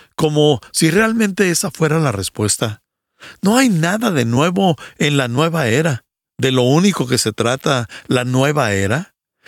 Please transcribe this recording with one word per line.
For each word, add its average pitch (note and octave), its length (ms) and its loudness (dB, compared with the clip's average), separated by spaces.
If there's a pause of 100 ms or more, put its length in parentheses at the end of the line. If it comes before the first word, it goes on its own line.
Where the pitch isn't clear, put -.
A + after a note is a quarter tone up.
(160)
como D3+ 440 2 (120)
si D#3+ 180 2
realmente G#3 600 0
esa E3+ 200 -4
fuera D#3+ 300 -2
la D3 100 0
respuesta. G#2+ 720 -4 (580)
No G#3 160 2
hay C4 120 4
nada G3 420 0
de C#3 140 0
nuevo E3 520 0 (220)
en D3 180 0
la C3 120 0
nueva D3+ 400 -2
era. C3+ 360 0 (320)
De C3 140 0
lo B2+ 120 2
único D#3 440 2
que B2+ 100 -2
se A2 160 -2
trata B2 560 -2 (200)
la B2 160 0
nueva C3 480 0
era G2 420 -2 (340)